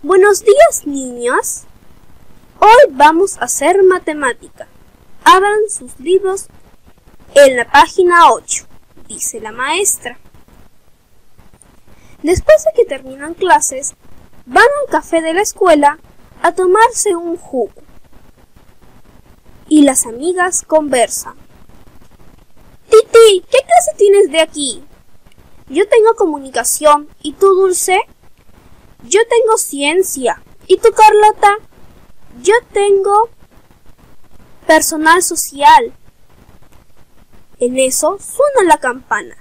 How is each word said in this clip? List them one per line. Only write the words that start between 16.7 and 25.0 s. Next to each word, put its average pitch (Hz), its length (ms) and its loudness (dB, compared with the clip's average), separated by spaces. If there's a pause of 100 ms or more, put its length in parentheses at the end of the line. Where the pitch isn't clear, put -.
un 339 220 -10
jugo. - 340 -8 (1900)
Y 302 160 2
las 269 220 0
amigas 349 640 -6
conversan. 277 680 -2 (1500)
"Titi, 440 500 6 (100)
¿qué - 160 0
clase 679 300 0
tienes 392 340 2
de 320 100 -2
aquí?". 302 440 -6 (840)